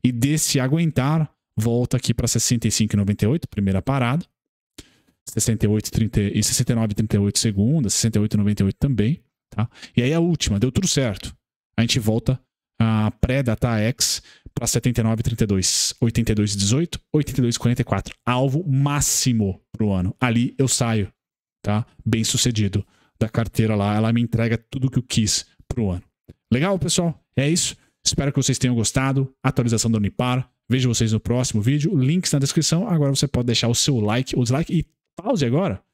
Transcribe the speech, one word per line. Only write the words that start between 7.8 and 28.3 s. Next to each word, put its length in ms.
sessenta 280
e 40
oito 120
e 40
noventa 240
e 40
oito 120
também, 440
tá? 180
E 60
aí 120
a 60
última, 380
deu 140
tudo 160
certo. 480
A 60
gente 180
volta 400
a 300
pré-data 580
X 440
pra 120
setenta 340
e 40
nove 160
e 20
trinta 220
e 20
dois, 540
oitenta 320
e 20
dois 200
e 20
dezoito, 420
oitenta 280
e 20
dois 140
e 20
quarenta 240
e 20
quatro. 400
Alvo 420
máximo 920
pro 220
ano. 260
Ali 380
eu 100
saio, 460
tá? 220
Bem 200
sucedido 600
da 80
carteira 460
lá. 200
Ela 180
me 100
entrega 340
tudo 340
que 80
eu 40
quis 420
pro 220
ano. 120
Legal, 280
pessoal? 440
É 140
isso. 260
Espero 300